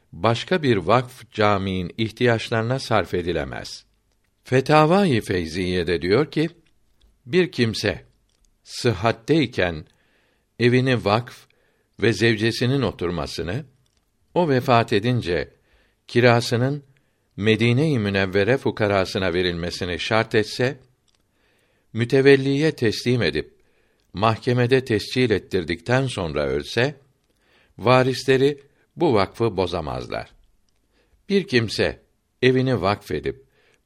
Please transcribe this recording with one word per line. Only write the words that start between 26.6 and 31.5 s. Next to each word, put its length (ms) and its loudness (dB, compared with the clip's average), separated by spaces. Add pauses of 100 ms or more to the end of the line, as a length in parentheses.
varisleri 840 2 (340)
bu 180 0
vakfı 420 -2
bozamazlar. 720 -6 (1000)
Bir 180 0
kimse 560 0 (400)